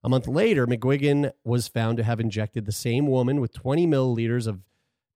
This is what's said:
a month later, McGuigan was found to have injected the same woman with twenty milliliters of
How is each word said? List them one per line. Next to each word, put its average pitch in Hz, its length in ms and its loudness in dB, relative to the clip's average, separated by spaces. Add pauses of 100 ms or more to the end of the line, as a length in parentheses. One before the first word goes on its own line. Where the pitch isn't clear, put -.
a 120 40 0
month 127 160 2
later, 151 400 2
McGuigan 139 680 0 (100)
was 120 240 -2
found 117 300 -2
to 113 60 -2
have 113 180 0
injected 107 440 -4
the 107 60 -6
same 123 360 0
woman 131 340 2
with 117 120 -2
twenty 151 320 0
milliliters 120 640 0
of 98 140 -6 (540)